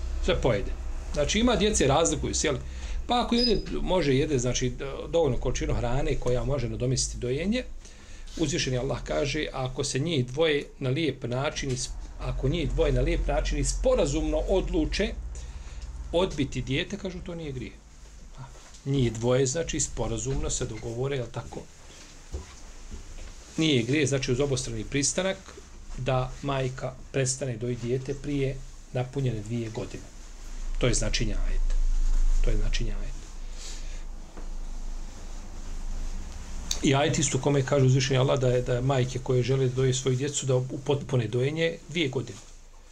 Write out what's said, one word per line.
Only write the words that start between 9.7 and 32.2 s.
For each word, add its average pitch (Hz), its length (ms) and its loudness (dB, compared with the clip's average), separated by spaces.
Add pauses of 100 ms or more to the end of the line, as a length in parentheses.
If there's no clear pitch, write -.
se 131 160 -2
njih 147 260 2
dvoje 147 400 2 (140)
na 135 100 -2
lijep 139 340 0
način 135 480 -2
is-, 127 180 -4 (300)
ako 127 300 -2
njih 151 220 0
dvoje 151 220 2
na 123 80 4
lijep - 260 2
način 147 300 0
i 139 60 0
sporazumno 156 720 2
odluče 170 760 0 (960)
odbiti 147 500 0
dijete", 156 360 -2
kažu, 185 220 -8
to 175 160 -10
nije 160 160 -8
grijeh. 123 220 -10 (680)
A, 131 40 -14 (420)
njih 135 280 2
dvoje, 123 320 4
znači, 160 340 -2
sporazumno 120 680 -2
se 123 160 -2
dogovore, 117 500 -4
jel 120 160 -4
tako? - 300 -8 (2000)
Nije 151 260 4
grijeh, 131 260 2
znači, 131 220 0
uz 120 80 2
obostrani 127 440 -2
pristanak 185 540 0 (600)
da 127 340 0 (100)
majka 135 520 -2 (180)
prestane 131 460 -2
dojiti 120 300 -4
dijete 131 260 -2
prije 139 420 -2 (380)
napunjene 127 480 -2
dvije 113 280 -4
godine. - 340 -8 (760)
To 135 80 4
je 110 60 4
značenje 107 400 2
ajeta. - 420 4 (680)